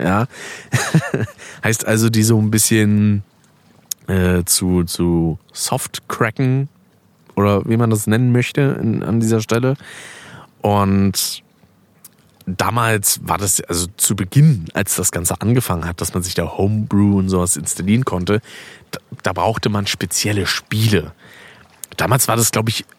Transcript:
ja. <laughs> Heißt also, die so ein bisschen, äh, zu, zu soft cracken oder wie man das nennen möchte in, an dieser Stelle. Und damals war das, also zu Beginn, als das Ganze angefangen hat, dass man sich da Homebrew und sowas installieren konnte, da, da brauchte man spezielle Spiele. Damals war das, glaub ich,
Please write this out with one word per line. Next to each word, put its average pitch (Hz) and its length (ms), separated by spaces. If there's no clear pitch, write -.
ja. 98 240
<laughs> - 640
Heißt 107 240
also, 113 240
die 110 140
so 113 160
ein 107 100
bisschen, 104 720
äh, 90 360
zu, 90 400
zu 85 540
soft - 560
cracken 131 600
oder 101 320
wie 113 80
man 117 140
das 110 180
nennen 120 240
möchte 135 500
in, 107 220
an 113 160
dieser 110 200
Stelle. 120 340
Und 98 800
damals 104 760
war 85 160
das, 98 240
also 87 240
zu - 200
Beginn, 104 580
als - 220
das 92 160
Ganze - 280
angefangen 98 460
hat, 85 140
dass - 140
man 90 80
sich 90 120
da 82 220
Homebrew 101 640
und 95 100
sowas 90 280
installieren 101 480
konnte, 92 360
da, - 100
da 92 100
brauchte 95 360
man 104 180
spezielle 101 600
Spiele. 104 680
Damals 120 320
war 110 80
das, 117 140
glaub 113 180
ich, - 180